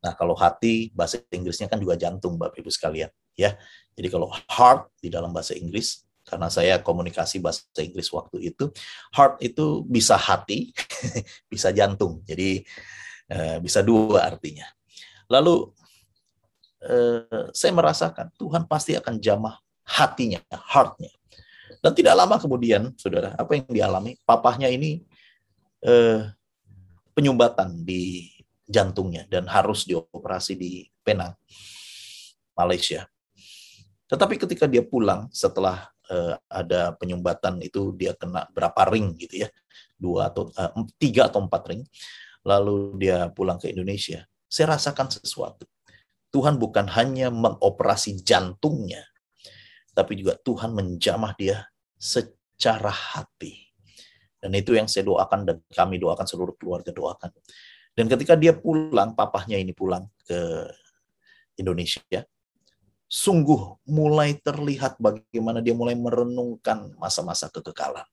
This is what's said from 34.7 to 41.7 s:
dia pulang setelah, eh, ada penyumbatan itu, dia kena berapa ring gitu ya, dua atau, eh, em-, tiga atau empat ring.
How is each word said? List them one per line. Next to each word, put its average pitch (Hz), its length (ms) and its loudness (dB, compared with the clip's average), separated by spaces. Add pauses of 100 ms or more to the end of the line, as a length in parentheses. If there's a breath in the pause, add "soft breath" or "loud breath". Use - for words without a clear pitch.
dia 120 100 6
pulang 107 540 0
setelah, 92 560 -2 (160)
eh, 87 280 -4 (120)
ada 87 480 -2
penyumbatan 90 640 -4
itu, 95 360 -6
dia 92 200 -4
kena 87 400 -8
berapa 90 320 2
ring 95 320 -2
gitu 90 240 -8
ya, 110 60 -8 (500 soft breath)
dua 92 320 -2
atau, - 240 -6
eh, - 240 -4
em-, 110 160 -8
tiga 127 320 4
atau 101 160 0
empat - 260 -4
ring. 110 140 -10 (600 loud breath)